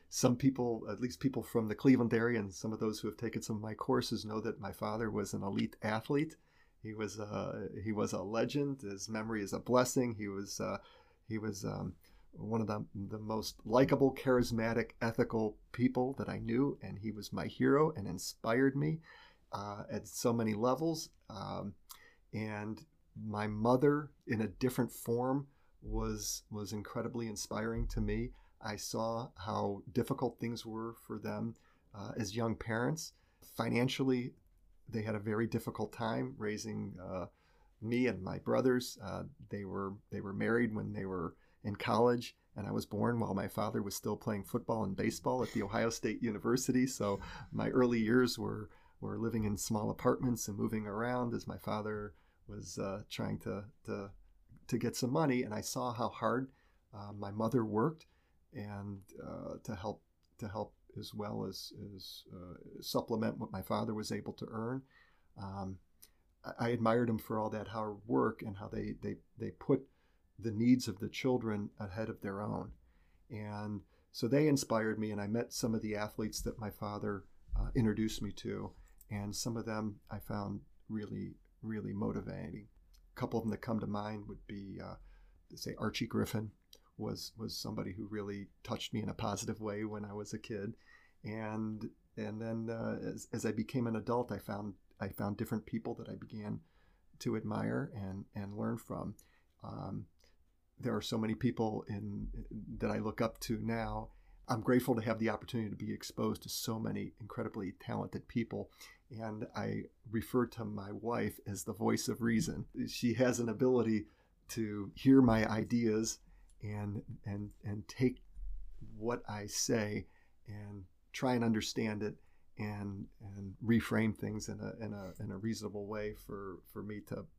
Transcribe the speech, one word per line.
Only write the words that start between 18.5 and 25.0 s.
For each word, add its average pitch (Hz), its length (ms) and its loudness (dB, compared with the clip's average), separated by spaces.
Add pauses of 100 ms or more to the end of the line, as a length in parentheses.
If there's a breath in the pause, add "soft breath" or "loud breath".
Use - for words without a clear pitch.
me, 156 240 2 (520 loud breath)
uh, 104 380 -4
at 104 160 -4
so - 260 2
many 113 220 4
levels. 131 540 2 (220)
Um, 98 440 -6 (580 loud breath)
and 107 520 -4 (380)
my 107 240 0
mother, 131 640 6 (160)
in 110 140 2
a 107 80 2
different 123 420 2
form, 127 560 0 (360 soft breath)